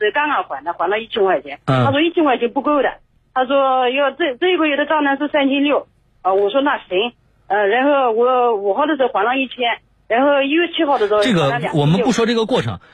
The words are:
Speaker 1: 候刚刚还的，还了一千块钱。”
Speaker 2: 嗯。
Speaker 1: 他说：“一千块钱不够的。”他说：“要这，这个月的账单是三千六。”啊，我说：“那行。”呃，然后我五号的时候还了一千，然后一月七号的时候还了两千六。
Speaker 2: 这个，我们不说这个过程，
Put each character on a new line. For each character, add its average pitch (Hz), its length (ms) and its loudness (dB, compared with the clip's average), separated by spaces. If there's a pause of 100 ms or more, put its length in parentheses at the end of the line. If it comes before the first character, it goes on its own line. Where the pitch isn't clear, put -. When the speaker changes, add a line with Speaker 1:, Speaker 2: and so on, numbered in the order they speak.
Speaker 1:
候 208 80 0
刚 294 160 0
刚 226 160 -2
还 143 180 -12
的， 170 100 -4
还 170 160 -4
了 214 120 -2
一 226 80 -12
千 208 160 0
块 175 160 2
钱。” 143 260 -14
Speaker 2:
嗯。 131 180 2
Speaker 1:
他 277 60 2
说 277 100 0
：“一 339 120 0
千 339 120 0
块 254 140 2
钱 233 120 -2
不 262 120 -4
够 294 200 0
的。” 196 120 -4 (400)
他 262 100 0
说 262 460 2
：“要 269 220 0
这， 277 240 -4
这 359 200 0
个 311 100 0
月 285 100 -2
的 294 100 -2
账 302 180 0
单 277 140 0
是 294 100 -4
三 285 200 0
千 277 160 0
六。” - 240 0 (340)
啊， 185 100 0
我 202 180 2
说 269 120 0
：“那 277 160 0
行。” 214 340 -4 (360)
呃， 202 200 0
然 240 160 2
后 269 260 2
我 240 460 2
五 196 180 -2
号 277 120 0
的 302 100 0
时 262 80 0
候 240 40 2
还 196 140 -2
了 240 140 0
一 269 100 -2
千， 240 320 -4 (300)
然 240 160 2
后 285 180 4
一 277 80 -2
月 330 220 2
七 320 120 -2
号 277 140 0
的 208 80 0
时 208 80 0
候 208 60 4
还 208 60 2
了 254 60 2
两 151 180 2
千 143 100 -4
六。 156 100 -6
Speaker 2:
这 - 60 -4
个， 143 40 2
我 147 60 2
们 175 140 2
不 269 100 2
说 226 160 0
这 233 80 0
个 226 100 0
过 220 160 0
程， 110 200 -6 (140)